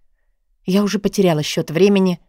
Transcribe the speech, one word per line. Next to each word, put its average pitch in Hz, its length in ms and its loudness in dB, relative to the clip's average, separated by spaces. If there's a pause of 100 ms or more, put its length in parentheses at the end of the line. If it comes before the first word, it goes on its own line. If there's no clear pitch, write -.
(640)
Я 196 180 0
уже 202 160 -2
потеряла 180 440 0
счёт - 280 -6
времени, 190 580 2